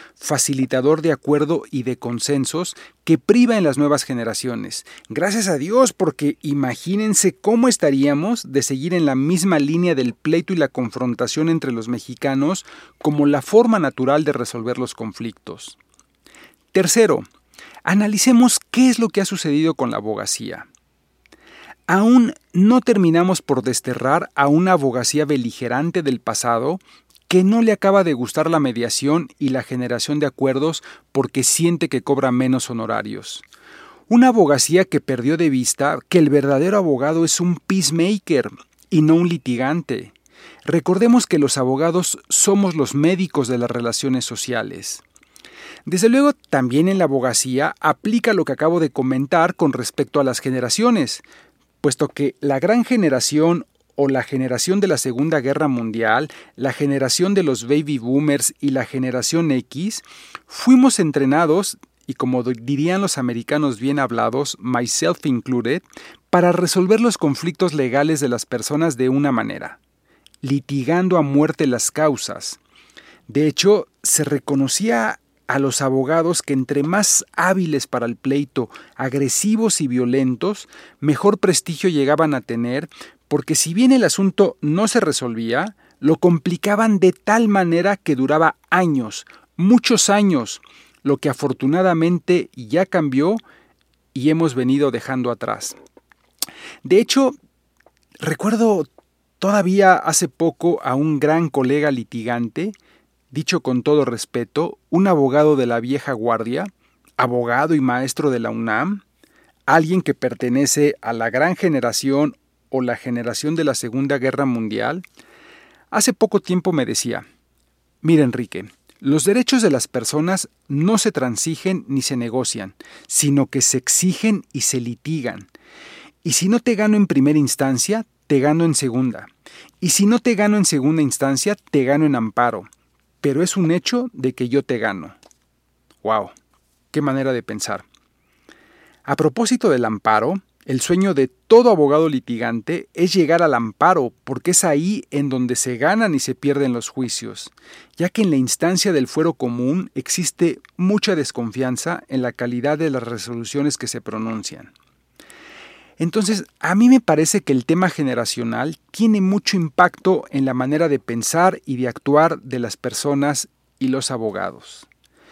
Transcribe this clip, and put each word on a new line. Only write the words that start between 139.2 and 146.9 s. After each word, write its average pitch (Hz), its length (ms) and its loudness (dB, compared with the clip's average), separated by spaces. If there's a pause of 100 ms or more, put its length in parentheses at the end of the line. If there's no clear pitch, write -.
del 123 160 2
amparo, 110 500 0 (300)
el 131 160 -2
sueño 185 320 0
de 135 140 2
todo 233 440 6
abogado 156 380 4
litigante 117 840 -6
es 170 200 0
llegar 170 280 4
al 156 120 4
amparo, 123 600 0 (100)
porque 135 280 -6
es - 120 2
ahí 175 480 0
en 143 180 -2
donde 127 260 -2
se 123 220 -4
ganan 190 360 0
y 135 60 0
se 127 160 -6
pierden 139 380 0
los 117 160 -6
juicios, 113 600 -8 (460)